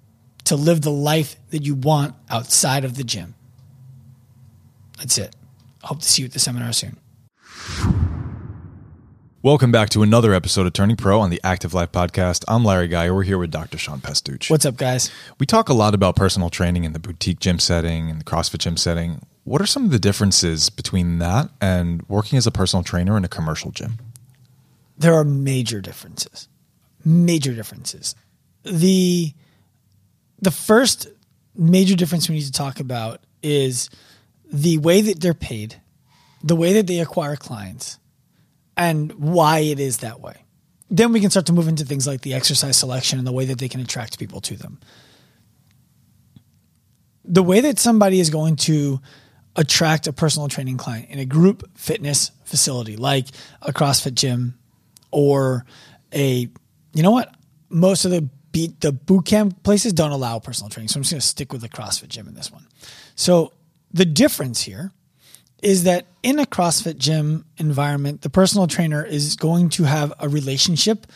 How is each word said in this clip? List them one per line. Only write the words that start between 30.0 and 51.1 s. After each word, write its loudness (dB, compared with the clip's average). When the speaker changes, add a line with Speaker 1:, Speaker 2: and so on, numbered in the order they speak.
Speaker 1:
the 0
first 2
major 4
difference -2
we -2
need -6
to -10
talk -6
about -8
is -2
the 2
way 6
that 0
they're 0
paid, -10
the 2
way 4
that 4
they -2
acquire -4
clients, -12
and 0
why 4
it 0
is -2
that -12
way. -18
Then 4
we 4
can 4
start 2
to 2
move 4
into 0
things -4
like -4
the -6
exercise 0
selection -2
and -4
the -4
way -2
that -6
they -6
can -10
attract -8
people -12
to -10
them. -18
The 4
way 4
that 2
somebody 4
is 2
going 0
to 0
attract 2
a -6
personal -2
training -6
client -10